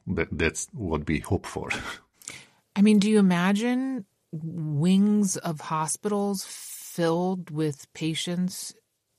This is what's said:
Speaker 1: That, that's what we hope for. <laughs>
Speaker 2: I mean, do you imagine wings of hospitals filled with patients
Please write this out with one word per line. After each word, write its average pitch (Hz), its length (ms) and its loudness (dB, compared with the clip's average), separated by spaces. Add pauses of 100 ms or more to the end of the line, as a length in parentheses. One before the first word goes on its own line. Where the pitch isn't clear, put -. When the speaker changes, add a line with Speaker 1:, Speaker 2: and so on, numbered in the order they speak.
Speaker 1:
That, 87 240 -2
that's 80 420 -2
what 80 340 -4
we 78 120 0
hope - 260 -2
for. 71 240 -8 (520)
<laughs> - 540 -16
Speaker 2:
I 202 60 4
mean, 214 180 8
do 202 100 4
you 214 100 6
imagine 208 840 2 (260)
wings 175 1040 2
of 165 240 -6
hospitals 202 880 -4
filled 175 1000 -2
with 151 440 -4
patients 175 840 -4 (440)